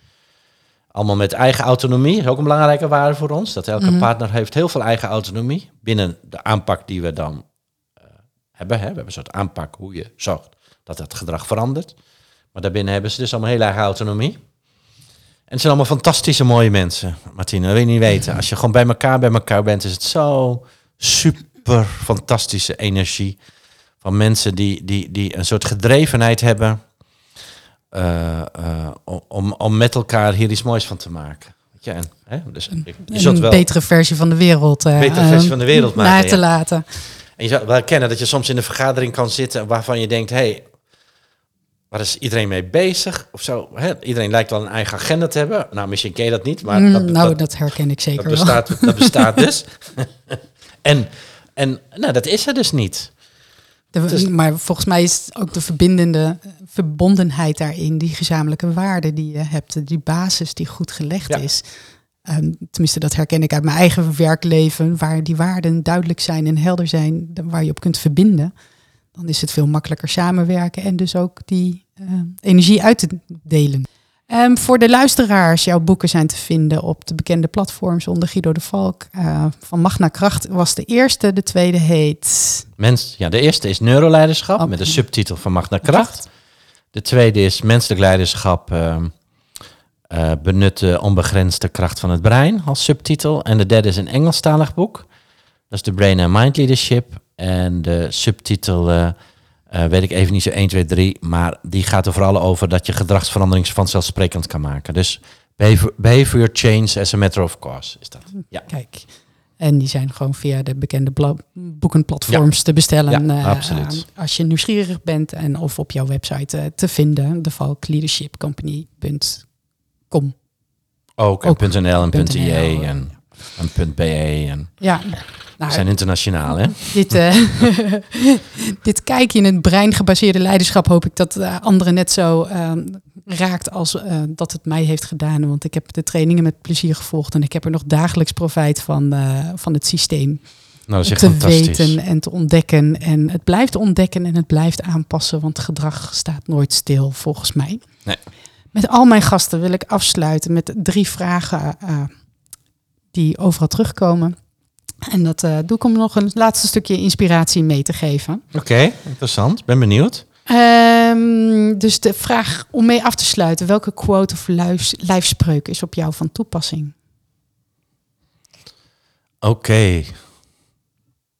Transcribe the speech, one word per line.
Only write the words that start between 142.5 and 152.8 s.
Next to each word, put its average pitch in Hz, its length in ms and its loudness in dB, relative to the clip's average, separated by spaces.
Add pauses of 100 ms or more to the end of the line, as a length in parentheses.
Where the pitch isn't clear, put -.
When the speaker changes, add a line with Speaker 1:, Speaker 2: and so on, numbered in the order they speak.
Speaker 2:
En 156 280 2
het 170 140 -4
blijft 175 320 2
ontdekken 185 500 0
en 170 100 -2
het 170 120 0
blijft 160 340 0
aanpassen, 160 580 -4
want 151 200 -4
gedrag 151 560 -6
staat 147 320 -8
nooit 143 260 0
stil, 135 380 0
volgens - 420 -8
mij. 156 260 -4 (240)
Speaker 1:
Nee. 98 120 -4 (560)
Speaker 2:
Met 208 160 0
al 247 180 6
mijn 220 160 8
gasten 175 400 0
wil 185 100 -2
ik 185 160 -4
afsluiten 170 640 -2
met 170 220 -2
drie 190 320 0
vragen, 170 720 -4
eh, 156 240 -6 (1080)